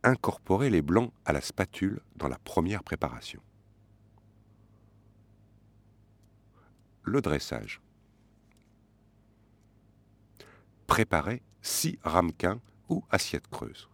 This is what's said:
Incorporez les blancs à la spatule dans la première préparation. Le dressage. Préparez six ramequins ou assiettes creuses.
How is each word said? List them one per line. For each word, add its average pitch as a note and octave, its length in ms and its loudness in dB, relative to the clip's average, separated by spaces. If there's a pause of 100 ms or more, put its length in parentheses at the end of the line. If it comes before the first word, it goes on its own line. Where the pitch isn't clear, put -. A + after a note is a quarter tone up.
Incorporez A#2+ 680 2
les E2+ 120 4
blancs G2+ 300 2 (120)
à - 80 2
la C#2+ 80 2
spatule - 600 -4 (160)
dans D2 120 -4
la B1 100 -4
première F#2+ 440 -2
préparation. - 600 -8 (3500)
Le C3 180 2
dressage. C2+ 600 -4 (3000)
Préparez G#2+ 540 2 (200)
six - 400 -2
ramequins F2 580 0 (280)
ou E3 220 -2
assiettes - 380 -2
creuses. - 460 -12